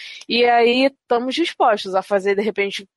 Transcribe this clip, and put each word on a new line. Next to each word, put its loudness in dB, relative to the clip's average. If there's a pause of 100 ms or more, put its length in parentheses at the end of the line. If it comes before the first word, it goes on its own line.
(280)
e 0
aí 4
estamos -4
dispostos 0
a 0
fazer, 0
de 0
repente, -6